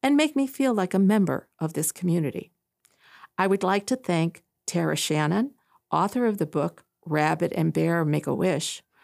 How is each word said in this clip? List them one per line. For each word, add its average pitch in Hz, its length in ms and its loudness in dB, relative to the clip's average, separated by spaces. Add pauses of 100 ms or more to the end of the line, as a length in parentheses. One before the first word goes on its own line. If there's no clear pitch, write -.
and 285 140 4
make 302 200 2
me 277 100 2
feel 262 280 0
like 190 200 0
a 190 40 2
member 196 500 2 (100)
of 160 140 -4
this 160 200 -4
community. 165 600 -4 (840)
I 190 80 2
would 196 160 2
like 196 240 0
to 254 100 0
thank 170 480 -2 (220)
Tara 160 300 -2
Shannon, 160 560 0 (380)
author 202 360 0
of 208 120 0
the 156 80 -2
book 151 380 -4 (200)
Rabbit 160 520 0
and 160 160 0
Bear 165 320 0
Make 151 220 0
a 139 80 -2
Wish, 160 480 -2 (220)